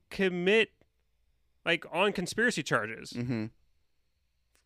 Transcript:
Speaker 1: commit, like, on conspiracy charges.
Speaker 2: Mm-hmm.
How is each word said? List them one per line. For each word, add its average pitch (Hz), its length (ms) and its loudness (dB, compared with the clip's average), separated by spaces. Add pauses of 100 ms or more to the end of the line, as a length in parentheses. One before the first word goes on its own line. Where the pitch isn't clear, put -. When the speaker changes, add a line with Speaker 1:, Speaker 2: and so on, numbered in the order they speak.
Speaker 1:
commit, 190 600 2 (920)
like, 165 260 0
on 190 200 2
conspiracy 196 520 -2
charges. 117 500 -2
Speaker 2:
Mm-hmm. 120 320 -2 (1200)